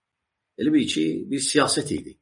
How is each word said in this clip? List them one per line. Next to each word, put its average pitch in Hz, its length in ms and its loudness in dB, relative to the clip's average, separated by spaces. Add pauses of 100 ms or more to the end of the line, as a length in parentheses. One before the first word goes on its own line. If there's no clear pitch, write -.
(600)
Elə 151 140 2
bil 131 160 4
ki, 78 160 0 (240)
bir 135 140 -2
siyasət 139 520 0
idi. - 260 -10